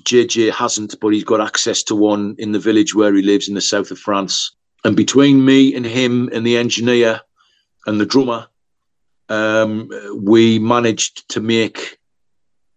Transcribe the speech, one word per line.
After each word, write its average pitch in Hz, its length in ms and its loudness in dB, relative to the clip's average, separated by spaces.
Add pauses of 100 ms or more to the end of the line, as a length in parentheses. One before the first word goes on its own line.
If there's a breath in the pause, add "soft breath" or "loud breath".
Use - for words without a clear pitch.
J 120 200 4
J 113 240 0
hasn't, 110 520 -6
but 107 80 0
he's 107 160 0
got 107 160 0
access - 420 -4
to 110 120 -4
one 104 440 0
in 107 140 -6
the 101 60 -2
village 107 360 0
where 104 180 2
he 98 80 4
lives 101 280 0
in 101 60 -6
the 92 40 -4
south 101 320 -4
of 95 80 -14
France. 98 560 -6 (300)
And 107 100 0
between 135 480 4
me 135 320 4
and 123 100 -6
him 123 460 -2
and 113 160 -4
the 120 80 2
engineer 117 640 0 (680)
and 107 140 -4
the 104 60 0
drummer, 120 420 -2 (800)
um, 110 640 -2 (260)
we 113 440 4
managed 117 680 -2
to 110 140 -6
make, 113 560 -4 (800)